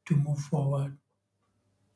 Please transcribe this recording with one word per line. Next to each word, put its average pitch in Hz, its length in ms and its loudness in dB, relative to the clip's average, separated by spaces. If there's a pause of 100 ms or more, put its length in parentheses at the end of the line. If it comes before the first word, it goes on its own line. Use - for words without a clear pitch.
to 156 100 2
move 143 220 0
forward. 139 580 -2 (1000)